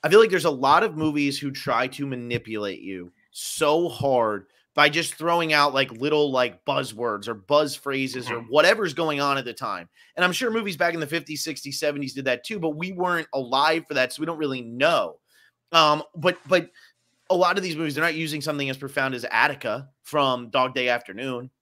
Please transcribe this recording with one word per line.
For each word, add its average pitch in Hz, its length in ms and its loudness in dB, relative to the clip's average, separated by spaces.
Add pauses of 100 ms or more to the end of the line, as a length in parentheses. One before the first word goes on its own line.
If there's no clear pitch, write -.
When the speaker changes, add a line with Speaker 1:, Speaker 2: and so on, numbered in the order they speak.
Speaker 1:
I 156 60 0
feel 202 120 10
like 220 100 6
there's 175 140 0
a 165 60 4
lot 139 320 4
of 175 140 -4
movies 147 420 0
who 143 120 -6
try 131 380 -2
to 139 180 -8
manipulate 117 760 -6
you 90 320 -12 (180)
so 160 580 0
hard 113 580 0 (280)
by 147 140 8
just 156 260 0
throwing 170 380 0
out, 147 200 4
like, 131 200 2
little, 147 400 0
like, 123 320 0
buzzwords 117 640 -4
or 113 60 -6
buzz 147 420 2
phrases 131 520 -6
or 123 100 -6
Speaker 2:
Mm-hmm. 113 100 -12
Speaker 1:
whatever's 170 440 4
going 151 280 -2
on 139 180 2
at 123 60 -6
the 120 80 -8
time. 95 360 -6 (280)
And 175 80 0
I'm 180 80 2
sure 240 180 -2
movies 202 260 -4
back 170 180 2
in 165 60 -6
the 147 60 -4
fifties, 151 380 -6
sixties, 143 340 -10
seventies 143 360 -4
did 135 100 -8
that 123 200 -2
too, 220 140 -8
but 165 120 -2
we 170 220 -8
weren't 175 400 -2
alive 139 540 0
for 151 80 -10
that, 127 180 0
so 143 80 -12
we 156 60 -4
don't 165 120 -6
really 135 240 -4
know. 120 580 0 (520)
Um, 156 300 6 (140)
but, 175 220 0 (100)
but 175 220 2 (600)
a 185 60 4
lot 175 200 4
of 196 60 -2
these 170 140 -6
movies, 156 180 -4
they're 156 100 0
not 165 100 0
using 151 260 -4
something 143 280 -4
as 131 80 -6
profound 135 380 -2
as 120 160 -8
Attica 131 580 0 (140)
from 127 480 -2
Dog 127 240 2
Day 127 140 -2
Afternoon. 120 600 -4 (120)